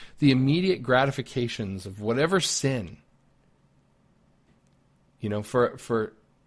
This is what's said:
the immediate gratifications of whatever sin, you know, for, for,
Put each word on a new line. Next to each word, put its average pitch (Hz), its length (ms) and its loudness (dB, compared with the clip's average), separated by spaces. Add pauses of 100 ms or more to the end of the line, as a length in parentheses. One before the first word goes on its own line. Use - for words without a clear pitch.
(200)
the 143 120 6
immediate 143 520 2
gratifications 120 1000 0
of 98 140 -12
whatever 139 400 0
sin, 123 580 -2 (2250)
you 110 80 -6
know, 104 140 -2
for, 120 360 0
for, 113 360 -4 (340)